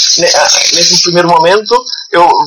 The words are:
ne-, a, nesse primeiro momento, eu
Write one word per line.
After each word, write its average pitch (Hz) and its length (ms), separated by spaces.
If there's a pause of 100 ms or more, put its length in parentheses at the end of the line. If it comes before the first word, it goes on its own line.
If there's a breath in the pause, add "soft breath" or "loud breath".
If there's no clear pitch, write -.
(180)
ne-, 170 160
a, 151 100 (320)
nesse 175 280
primeiro 175 240
momento, 190 480 (360 loud breath)
eu 170 140 (220)